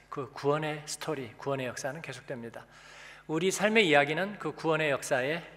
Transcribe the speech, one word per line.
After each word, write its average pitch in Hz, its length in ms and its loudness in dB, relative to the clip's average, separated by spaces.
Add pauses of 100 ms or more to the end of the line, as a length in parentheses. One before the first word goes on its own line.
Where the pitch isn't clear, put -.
그 131 220 -8
구원의 151 560 0
스토리, 135 500 -6
구원의 135 300 -4
역사는 135 340 -8
계속됩니다. 123 640 -12 (600)
우리 165 240 2
삶의 214 360 4
이야기는 156 520 4
그 156 140 -4
구원의 156 360 2
역사의 139 540 0 (140)